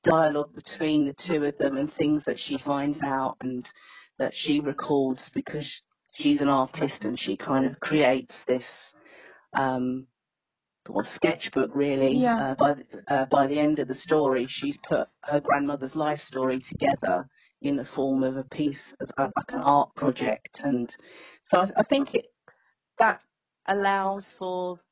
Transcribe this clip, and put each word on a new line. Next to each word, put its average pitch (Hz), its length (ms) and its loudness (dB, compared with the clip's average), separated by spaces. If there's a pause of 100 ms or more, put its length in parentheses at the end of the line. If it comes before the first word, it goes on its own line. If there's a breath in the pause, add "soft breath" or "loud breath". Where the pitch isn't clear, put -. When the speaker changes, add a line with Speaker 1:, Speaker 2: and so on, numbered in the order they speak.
Speaker 1:
dialogue 156 500 4
between 151 520 0
the 139 80 -4
two 156 300 -2
of 143 140 -2
them 139 200 0
and 147 140 -2
things 151 340 0
that - 140 -4
she 139 180 -6
finds 143 440 -2
out 135 400 -2
and 127 280 -8 (500 loud breath)
that 131 140 0
she 147 260 0
records 139 720 -2
because - 520 -8 (320)
she's 147 280 2
an 143 80 2
artist 139 560 0
and 120 120 -4
she - 200 -4
kind 135 280 0
of 127 140 -4
creates 135 680 0
this, - 480 -4 (640 loud breath)
um, 131 480 -2 (800)
sort 104 200 -2
of - 60 -12
sketchbook - 600 0
really. 269 440 2
Speaker 2:
Yeah. 247 180 4
Speaker 1:
Uh, 139 200 0
by, 285 200 4 (320)
uh, 135 200 2
by 139 200 4
the 147 100 0
end 151 220 2
of 131 80 -2
the 131 80 -4
story, 135 520 2
she's 143 300 -6
put - 300 -2 (160)
her 147 160 0
grandmother's 143 560 -2
life 151 240 -2
story 131 400 -2
together - 680 -2 (360 soft breath)
in 143 160 0
the 139 80 -6
form 135 380 0
of 131 120 0
a 135 80 -6
piece - 560 -6
of, 135 180 -10
uh, 135 200 0
like, - 160 -6
an 269 80 -4
art - 340 4
project, - 680 -2
and 123 280 0 (480 loud breath)
so - 180 4
I, 196 180 2
I 214 60 4
think 277 300 0
it, 233 120 0 (720 soft breath)
that 220 240 4 (440)
allows 196 720 0
for 180 440 -6 (100)